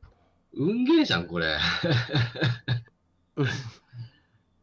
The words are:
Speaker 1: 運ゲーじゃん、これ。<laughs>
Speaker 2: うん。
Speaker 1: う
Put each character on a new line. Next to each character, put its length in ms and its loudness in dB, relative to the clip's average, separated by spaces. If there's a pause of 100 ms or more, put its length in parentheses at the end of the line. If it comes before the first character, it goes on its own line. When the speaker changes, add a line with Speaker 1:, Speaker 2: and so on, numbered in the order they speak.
(540)
Speaker 1:
運 300 0
ゲ 180 6
ー 40 2
じ 80 -2
ゃ 60 2
ん、 80 -4
こ 120 -4
れ。 180 0
<laughs> 40 -2 (1800)
Speaker 2:
う 60 0
ん。 20 0
Speaker 1:
う 40 0 (1120)